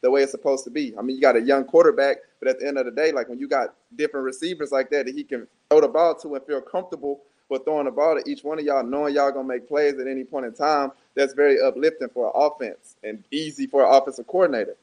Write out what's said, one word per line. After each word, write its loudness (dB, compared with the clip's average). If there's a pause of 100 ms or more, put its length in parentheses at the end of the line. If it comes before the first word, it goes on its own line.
the 2
way 4
it's 0
supposed -2
to -14
be. -6
I -10
mean, -4
you -4
got 6
a 4
young 2
quarterback, 4 (200)
but -2
at -2
the -6
end -4
of -2
the -10
day, 0
like, -4
when -12
you -8
got -2 (220)
different -4
receivers -6
like 0
that 0
that -8
he -10
can -8 (220)
throw 8
the 2
ball 2
to -10
and -10
feel -4
comfortable -8 (280)
with -6
throwing 0
the -2
ball 2
to -8
each -8
one -6
of -6
y'all, 0
knowing -4
y'all 2
gonna -8
make -8
plays 0
at -6
any -6
point -8
in -10
time, 0 (240)
that's 0
very 4
uplifting 0
for -4
an -6
offense -2
and -10
easy -6
for 4
an 6
offensive 2
coordinator. 0